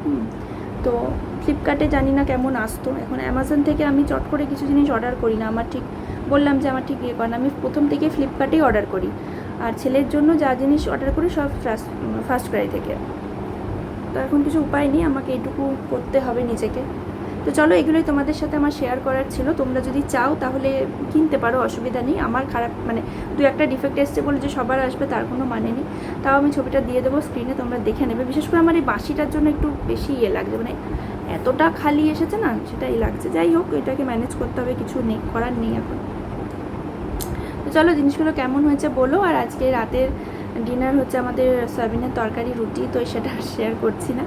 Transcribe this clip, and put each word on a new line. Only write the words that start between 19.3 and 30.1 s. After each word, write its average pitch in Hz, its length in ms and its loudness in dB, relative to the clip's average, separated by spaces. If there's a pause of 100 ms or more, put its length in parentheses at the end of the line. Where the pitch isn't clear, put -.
ছিল। 262 240 -2
তোমরা 254 260 0
যদি 285 280 -2
চাও 269 320 2
তাহলে 269 460 0 (260)
কিনতে 302 260 4
পারো, 233 220 2
অসুবিধা 233 420 -2
নেই। 302 160 0
আমার 247 340 0
খারাপ, 233 180 0 (160)
মানে, 226 140 0 (360)
দু 285 80 4
একটা 277 220 4
ডিফেক্ট 262 320 -2
এসছে 285 220 2
বলে 285 180 0
যে 277 100 -2
সবার 262 320 0
আসবে 262 260 -2
তার 233 240 -2
কোনো 247 140 -2
মানে 226 320 -2
নেই। 294 80 -4 (380)
তাও 277 160 4
আমি 285 140 6
ছবিটা 269 280 0
দিয়ে 254 200 0
দেবো 262 200 2
স্ক্রিনে, 254 380 -4
তোমরা 247 200 -4
দেখে 220 280 0
নেবে। 233 180 0
বিশেষ 302 240 -2
করে 339 100 4
আমার 330 160 6
এই 330 60 4
বাঁশিটার 285 500 0
জন্য 302 180 4
একটু 294 200 2 (200)
বেশি - 240 -2